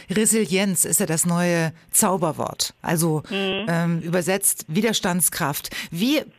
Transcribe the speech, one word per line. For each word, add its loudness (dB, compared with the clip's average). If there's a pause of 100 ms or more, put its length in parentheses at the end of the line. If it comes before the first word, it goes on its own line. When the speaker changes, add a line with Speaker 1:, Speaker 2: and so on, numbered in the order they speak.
(100)
Speaker 1:
Resilienz 2
ist 0
ja 0
das 0
neue 2 (180)
Zauberwort, 0
also, 0
Speaker 2:
Mhm. -2
Speaker 1:
ähm, 0
übersetzt 0
Widerstandskraft. 0 (220)
Wie 0 (180)